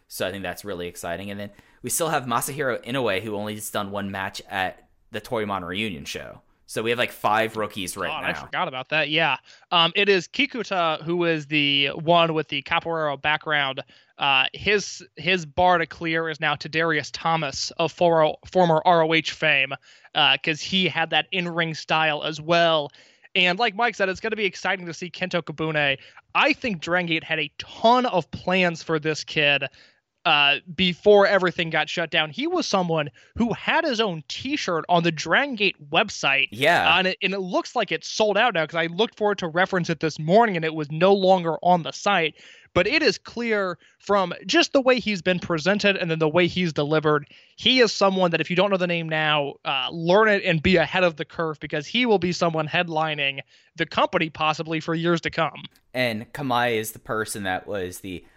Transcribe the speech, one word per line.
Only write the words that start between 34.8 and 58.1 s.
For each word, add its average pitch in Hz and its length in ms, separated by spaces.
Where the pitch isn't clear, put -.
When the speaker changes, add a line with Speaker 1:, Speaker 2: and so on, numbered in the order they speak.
Speaker 2:
on 170 120
the 170 80
Dragon 202 440
Gate 202 220
website. 147 600
Speaker 1:
Yeah. 156 440
Speaker 2:
Uh, 180 40
and 185 80
it, 185 160
and 190 100
it 202 80
looks 202 340
like 208 160
it's 160 160
sold 208 300
out 233 160
now 160 140
'cause 165 100
I 165 100
looked 180 300
for 208 160
it 196 60
to 175 100
reference 175 400
it 165 120
this 156 180
morning 185 380
and 160 80
it 160 100
was 151 160
no 175 240
longer 185 480
on 180 220
the 135 80
site. 180 420
But 180 140
it 302 160
is 226 160
clear 208 600
from 190 340
just 320 260
the 277 80
way 254 200
he's 196 220
been 180 180
presented 190 560
and 180 120
then 160 120
the 160 80
way 175 180
he's 175 260
delivered, 151 540
he 254 240
is 220 120
someone 190 380
that 160 100
if 151 80
you 180 60
don't 190 160
know 196 60
the 180 100
name 170 220
now, 151 460
uh, 131 260
learn 180 380
it 202 160
and 165 180
be 190 140
ahead 170 260
of 170 140
the 160 80
curve 160 340
because 151 280
he 247 200
will 202 140
be 180 100
someone 160 380
headlining 156 720
the 160 120
company 180 440
possibly 160 480
for 165 160
years 165 280
to 151 80
come. 143 340
Speaker 1:
And 117 380
Kamai 120 440
is 107 160
the - 80
person 110 420
that 92 240
was 92 340
the, 92 240